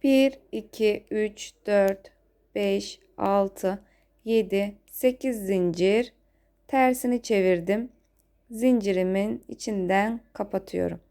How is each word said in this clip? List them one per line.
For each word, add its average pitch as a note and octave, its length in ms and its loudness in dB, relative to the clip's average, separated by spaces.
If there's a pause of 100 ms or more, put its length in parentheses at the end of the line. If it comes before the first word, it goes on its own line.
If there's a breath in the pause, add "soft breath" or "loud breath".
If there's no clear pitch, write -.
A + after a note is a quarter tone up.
Bir, C4+ 360 4 (140)
iki, G#3+ 580 -2
üç, G#3+ 440 -6 (120)
dört, G3 460 0 (420)
beş, G3+ 460 -4 (180)
altı, G3 680 -2 (400 soft breath)
yedi, G3+ 520 0 (100)
sekiz B3+ 600 -2
zincir. F#3+ 680 0 (540)
Tersini B3+ 560 2
çevirdim. F#3+ 720 0 (580)
Zincirimin G3+ 1000 0
içinden G3+ 720 -2 (120)
kapatıyorum. F3+ 680 -6 (100)